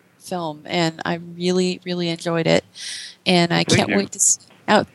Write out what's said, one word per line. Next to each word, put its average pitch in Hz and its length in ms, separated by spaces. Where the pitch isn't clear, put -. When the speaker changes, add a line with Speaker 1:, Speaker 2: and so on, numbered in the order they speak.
Speaker 1:
film, 160 480
and 165 400
I 175 100
really, 180 680
really 175 240
enjoyed 165 400
it. 165 160
And 175 280
I 170 40
Speaker 2:
Thank 165 120
Speaker 1:
can't - 200
Speaker 2:
you. 196 80
Speaker 1:
wait 196 160
to - 60
see... - 220
oh, 208 260